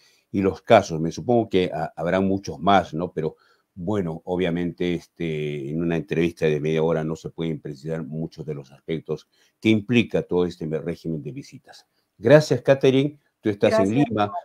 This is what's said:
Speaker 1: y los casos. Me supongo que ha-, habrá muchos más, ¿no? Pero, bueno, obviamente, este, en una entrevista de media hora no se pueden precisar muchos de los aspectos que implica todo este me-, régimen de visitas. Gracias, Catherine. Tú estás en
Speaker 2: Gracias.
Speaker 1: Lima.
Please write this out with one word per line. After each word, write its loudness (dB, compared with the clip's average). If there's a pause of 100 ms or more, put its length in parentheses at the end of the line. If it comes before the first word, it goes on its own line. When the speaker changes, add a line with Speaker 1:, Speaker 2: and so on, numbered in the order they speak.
(320)
Speaker 1:
y 0
los -2
casos. 4
Me -2
supongo 0
que 0
ha-, -6
habrá 0
muchos -2
más, 2
¿no? -4
Pero, -4 (380)
bueno, -4
obviamente, -2
este, -6
en -4
una -2
entrevista 0
de 2
media 0
hora 0
no -4
se -14
pueden -6
precisar -8
muchos -10
de -8
los -16
aspectos -8 (320)
que 4
implica 2
todo 0
este -8
me-, -4
régimen -8
de -12
visitas. -18 (300)
Gracias, 6
Catherine. 2 (200)
Tú 0
estás 2
en 4
Speaker 2:
Gracias. 2
Speaker 1:
Lima. 0 (120)